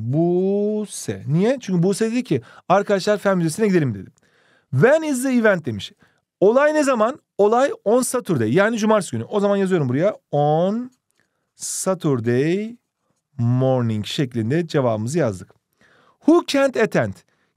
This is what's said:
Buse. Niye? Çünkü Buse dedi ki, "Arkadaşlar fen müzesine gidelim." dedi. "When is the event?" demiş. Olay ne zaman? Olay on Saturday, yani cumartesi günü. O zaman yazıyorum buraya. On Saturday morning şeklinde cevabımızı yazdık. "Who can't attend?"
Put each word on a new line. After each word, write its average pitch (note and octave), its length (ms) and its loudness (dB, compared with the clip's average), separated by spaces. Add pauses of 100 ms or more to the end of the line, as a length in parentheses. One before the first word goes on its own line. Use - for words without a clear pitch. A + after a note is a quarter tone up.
(140)
Buse. F#3+ 1120 -2
Niye? G3 340 0
Çünkü F3+ 220 0
Buse G3+ 280 0
dedi B3 120 -2
ki, C3 180 -2 (280)
"Arkadaşlar G3+ 480 0
fen G3 200 0
müzesine F3 300 0
gidelim." D#3+ 260 2
dedi. F#2+ 180 -14 (600)
"When A#3+ 300 4
is C#4+ 220 -4
the C4+ 60 -2
event?" A3 360 2
demiş. G#2 260 -8 (480)
Olay C4+ 340 4
ne D4+ 100 2
zaman? A3+ 360 0 (180)
Olay A#3 340 2 (120)
on A#3 180 2
Saturday, C#3+ 520 -2
yani G#3 240 2
cumartesi G#3+ 340 0
günü. A#2 120 -6
O G#3 160 -6
zaman G3+ 180 0
yazıyorum F#3 320 0
buraya. D#3 260 0 (160)
On F3 600 0 (640)
Saturday E3 1200 -2 (600)
morning A#2+ 680 0
şeklinde C3 640 -4
cevabımızı B2 520 -2
yazdık. G2+ 340 -4 (680)
"Who E4 280 4
can't C4+ 300 0
attend?" C#3 360 0 (440)